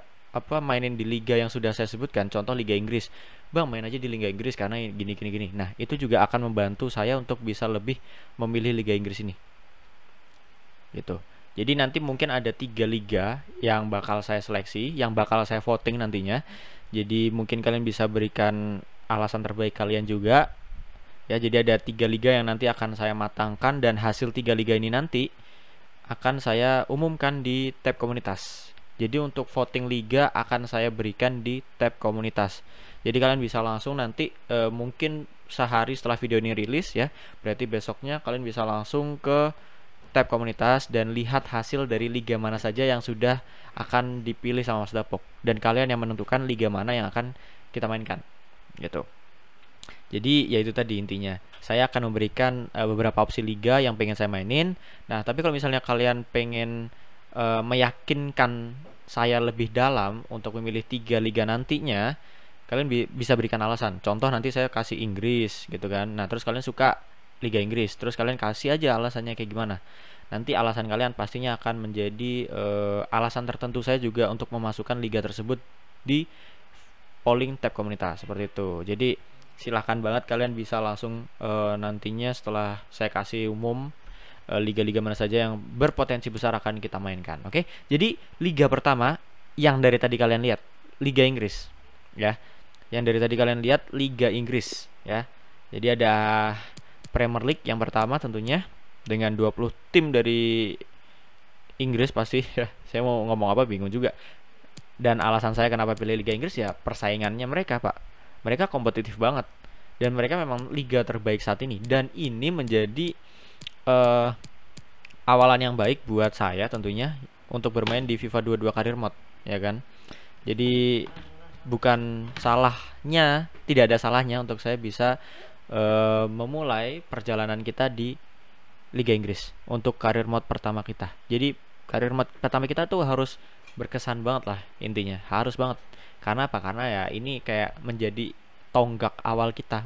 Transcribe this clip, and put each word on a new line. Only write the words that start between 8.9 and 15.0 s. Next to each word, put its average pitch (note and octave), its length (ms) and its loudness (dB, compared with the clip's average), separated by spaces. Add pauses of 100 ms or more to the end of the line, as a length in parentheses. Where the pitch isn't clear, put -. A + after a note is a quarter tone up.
Inggris G2+ 240 -2
ini. G#2 160 -6 (1600)
Gitu. F#2+ 240 -6 (400)
Jadi A#2+ 160 2
nanti C#3 240 2
mungkin C#3+ 320 0
ada A#2 240 0
tiga A2+ 320 0
liga G#2+ 560 0 (160)
yang G#2+ 320 2
bakal G#2 320 0
saya G#2+ 160 0
seleksi, G#2+ 560 -4
yang A#2 240 0